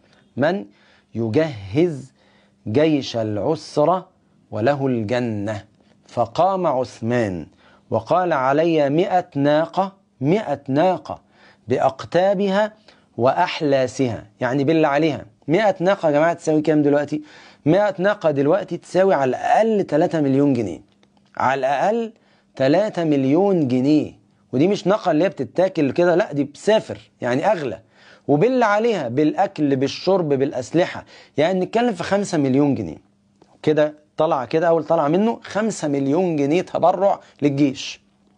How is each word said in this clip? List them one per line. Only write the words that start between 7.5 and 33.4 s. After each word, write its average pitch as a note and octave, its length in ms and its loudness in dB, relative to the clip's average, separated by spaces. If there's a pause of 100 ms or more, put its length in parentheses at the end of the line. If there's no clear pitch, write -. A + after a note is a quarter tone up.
وقال: E3 420 0
"علي D3 580 0
مئة F3 360 0 (100)
ناقة، D#3 600 0 (240)
مئة C#3+ 480 -2
ناقة D#3 520 -2 (480)
بأقتابها F#3+ 1040 0 (440)
وأحلاسها." C3 1120 0 (140)
يعني B2+ 240 0
بالله D#3 240 2
عليها، C#3+ 360 0 (240)
مئة F#3+ 320 2
ناقة F#3+ 260 0
يا D3+ 60 2
جماعة D#3 200 2
تساوي D#3 300 0
كام D3+ 200 2
دلوقتي؟ C#3+ 400 0 (440)
مئة G3 320 2
ناقة F#3+ 320 0
دلوقتي D#3 460 0
تساوي F#3 380 2
على C#3 160 2
الأقل F#3+ 540 2
تلاتة D#3+ 360 0
مليون C#3 320 2
جنيه، G#2 280 -4 (560)
على C3 220 0
الأقل F3 540 -2 (440)
تلاتة E3+ 480 2
مليون D3+ 640 2
جنيه. B2+ 500 0 (340)
ودي C#3 160 2
مش G3+ 180 -2
ناقة F#3 240 0
اللي D#3 140 2
هي G3 40 2
بتتاكل E3 640 -2
كده، F3 220 2
لا F#3+ 180 0
دي C#3+ 120 -2
بتسافر، - 680 -2 (100)
يعني B2 260 0
أغلى. D3+ 340 -4 (480)
وبالله A3+ 380 2
عليها، G#3 420 0
بالأكل، D3+ 680 0
بالشرب، D#3 520 0
بالأسلحة، C#3 760 -2 (320)
يعني F3+ 240 0
نتكلم A3+ 320 -2
في E3+ 100 -8
خمسة F#3+ 360 -2
مليون C#3 360 2
جنيه. F2 220 -8 (640)